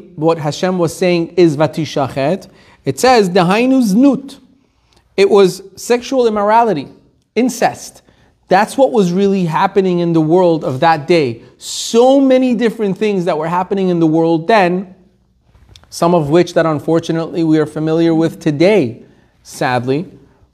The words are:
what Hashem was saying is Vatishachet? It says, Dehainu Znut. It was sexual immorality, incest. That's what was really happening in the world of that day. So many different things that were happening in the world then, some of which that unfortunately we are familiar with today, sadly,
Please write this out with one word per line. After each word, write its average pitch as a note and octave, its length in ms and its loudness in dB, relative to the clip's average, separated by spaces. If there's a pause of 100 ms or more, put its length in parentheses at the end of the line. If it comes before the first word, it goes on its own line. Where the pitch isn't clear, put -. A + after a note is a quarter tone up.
(160)
what E3 220 0
Hashem F3+ 400 -4
was E3 180 -2
saying F3 400 -2
is E3 220 4
Vatishachet? D3 920 -4 (380)
It C3+ 120 -4
says, A#3 300 2
Dehainu G#3+ 540 2
Znut. A#3 560 0 (800)
It G3 120 4
was G3 340 2 (140)
sexual B3 500 -2
immorality, G#3+ 600 0 (460)
incest. - 640 -4 (480)
That's G3+ 300 0
what C4 120 4
was G3 220 0
really G3 320 0
happening F3+ 540 0
in E3+ 160 0
the E3 60 2
world E3 440 2
of C3 160 -4
that E3 260 0
day. C#3+ 360 0 (160)
So C4 600 2
many C4 340 2
different G#3 420 -2
things G3 300 -2
that E3+ 100 -2
were D#3 120 -4
happening F#3 420 -2
in E3+ 100 0
the E3 60 2
world E3 420 0
then, F#3+ 460 0 (960)
some F3 240 0
of D3 160 0
which F3 240 2
that E3 100 2
unfortunately E3 800 -2
we D#3 140 2
are D3+ 80 0
familiar D#3+ 480 0
with D#3+ 260 -2
today, D#3 640 0 (380)
sadly, C3 680 -4 (440)